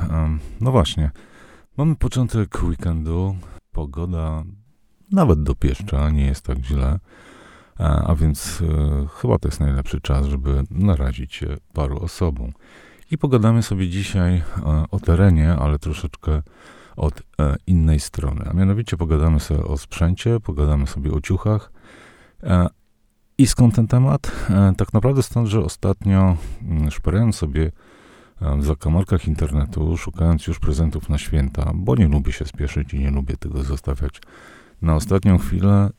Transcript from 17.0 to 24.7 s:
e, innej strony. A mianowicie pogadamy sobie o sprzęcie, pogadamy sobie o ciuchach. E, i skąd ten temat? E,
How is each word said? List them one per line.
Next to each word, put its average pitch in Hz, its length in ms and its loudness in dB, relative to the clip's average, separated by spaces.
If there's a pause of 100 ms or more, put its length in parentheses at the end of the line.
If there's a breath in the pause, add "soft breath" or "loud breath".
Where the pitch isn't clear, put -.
e, 73 160 2 (100)
innej 80 340 4
strony. 73 500 -6
A - 20 -6
mianowicie 95 440 0
pogadamy 78 440 2
sobie 73 240 -2
o 73 140 -4
sprzęcie, 92 640 -2
pogadamy 73 460 0
sobie 71 260 -4
o 76 80 -2
ciuchach. 107 520 -2 (680 loud breath)
E, 90 240 2 (720)
i 135 80 6
skąd 120 280 4
ten 113 120 2
temat? 131 640 0
E, 98 260 6